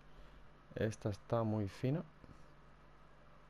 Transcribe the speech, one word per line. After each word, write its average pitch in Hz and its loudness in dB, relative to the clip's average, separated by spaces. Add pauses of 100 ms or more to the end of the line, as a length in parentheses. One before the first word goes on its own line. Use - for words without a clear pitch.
(760)
Esta 110 4
está 113 4
muy 107 6
fina. 139 4 (1500)